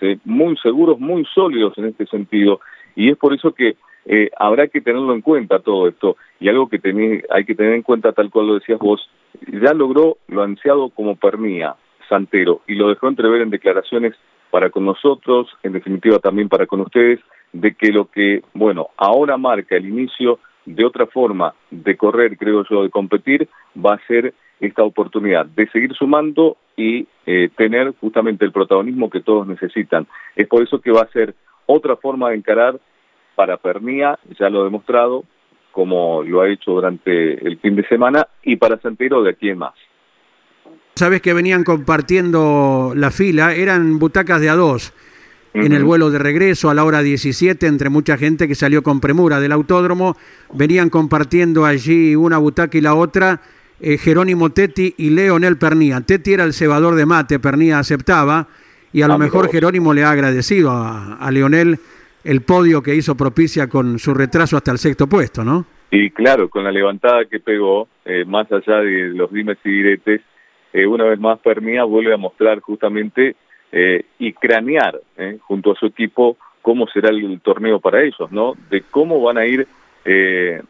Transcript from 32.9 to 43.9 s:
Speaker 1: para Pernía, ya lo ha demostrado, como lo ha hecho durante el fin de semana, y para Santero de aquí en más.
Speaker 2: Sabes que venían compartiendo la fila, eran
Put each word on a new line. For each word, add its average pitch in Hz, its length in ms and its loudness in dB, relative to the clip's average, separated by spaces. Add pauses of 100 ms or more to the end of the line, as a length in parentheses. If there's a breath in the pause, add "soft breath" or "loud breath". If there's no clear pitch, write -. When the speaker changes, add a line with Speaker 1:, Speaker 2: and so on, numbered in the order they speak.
Speaker 1:
para 92 220 0
Pernía, 127 600 -4 (200)
ya 98 100 0
lo 101 120 -2
ha 98 40 2
demostrado, 120 600 -2 (480)
como 87 500 -2
lo 87 180 0
ha 95 80 2
hecho 101 220 -4
durante 87 760 -2
el 85 120 -6
fin 101 180 0
de 101 120 -2
semana, 127 400 2 (140)
y 120 140 -2
para 110 240 0
Santero 127 420 -2
de 95 80 2
aquí 101 200 -4
en 92 80 -6
más. 71 160 -10 (1200 soft breath)
Speaker 2:
Sabes 180 260 2
que 175 140 0
venían 180 280 0
compartiendo 151 1300 0
la 143 140 0
fila, 165 440 2
eran 170 440 2